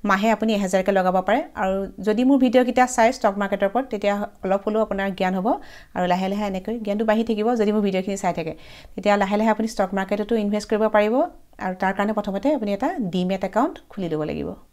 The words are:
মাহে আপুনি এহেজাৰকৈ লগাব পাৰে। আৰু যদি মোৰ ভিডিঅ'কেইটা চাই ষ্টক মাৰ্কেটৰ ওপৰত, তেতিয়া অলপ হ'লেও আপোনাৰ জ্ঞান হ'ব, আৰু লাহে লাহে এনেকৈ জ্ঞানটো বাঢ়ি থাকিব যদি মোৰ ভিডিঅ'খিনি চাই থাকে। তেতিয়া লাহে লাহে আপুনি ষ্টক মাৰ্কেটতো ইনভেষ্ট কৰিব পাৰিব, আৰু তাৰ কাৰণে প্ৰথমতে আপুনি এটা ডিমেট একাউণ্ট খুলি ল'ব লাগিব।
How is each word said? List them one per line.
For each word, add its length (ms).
মাহে 260
আপুনি 240
এহেজাৰকৈ 380
লগাব 280
পাৰে। 220
আৰু 320
যদি 240
মোৰ 140
ভিডিঅ'কেইটা 480
চাই 260
ষ্টক 260
মাৰ্কেটৰ 280
ওপৰত, 240
তেতিয়া 240
অলপ 220
হ'লেও 140
আপোনাৰ 300
জ্ঞান 240
হ'ব, 140
আৰু 120
লাহে 220
লাহে 180
এনেকৈ 320
জ্ঞানটো 260
বাঢ়ি 200
থাকিব 300
যদি 180
মোৰ 80
ভিডিঅ'খিনি 360
চাই 160
থাকে। 220
তেতিয়া 220
লাহে 200
লাহে 140
আপুনি 180
ষ্টক 260
মাৰ্কেটতো 420
ইনভেষ্ট 340
কৰিব 180
পাৰিব, 260
আৰু 160
তাৰ 180
কাৰণে 200
প্ৰথমতে 420
আপুনি 180
এটা 160
ডিমেট 440
একাউণ্ট 300
খুলি 200
ল'ব 160
লাগিব। 280